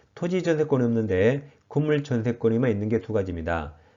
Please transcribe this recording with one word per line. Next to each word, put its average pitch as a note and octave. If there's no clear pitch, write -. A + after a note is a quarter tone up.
토지 F3
전세권이 D3+
없는데 A2+
건물 D3
전세권이만 A#2
있는 G2+
게 A2
두 -
가지입니다. E2+